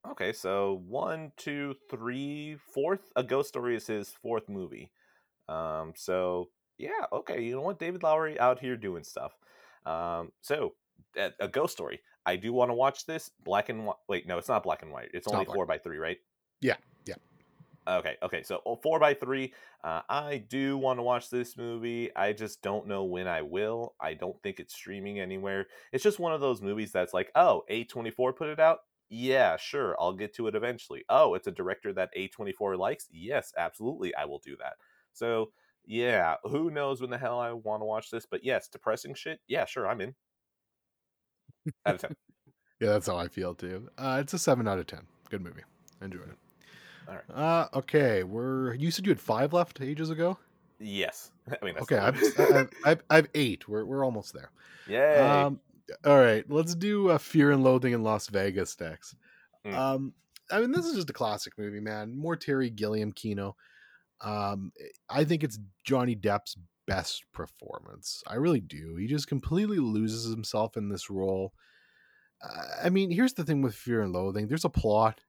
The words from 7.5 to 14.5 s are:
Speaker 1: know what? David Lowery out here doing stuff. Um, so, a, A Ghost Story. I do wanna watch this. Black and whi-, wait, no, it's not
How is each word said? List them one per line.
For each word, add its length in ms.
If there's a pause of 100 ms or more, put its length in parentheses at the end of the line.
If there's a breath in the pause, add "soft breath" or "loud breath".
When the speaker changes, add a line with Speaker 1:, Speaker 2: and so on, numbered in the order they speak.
Speaker 1:
know 80
what? 160
David 240
Lowery 360
out 220
here 160
doing 280
stuff. 280 (540 soft breath)
Um, 440 (120)
so, 320 (420)
a, 140 (100)
A 80
Ghost 240
Story. 280 (260 soft breath)
I 100
do 160
wanna 220
watch 320
this. 240 (120)
Black 280
and 160
whi-, 100 (120)
wait, 180
no, 100
it's 120
not 140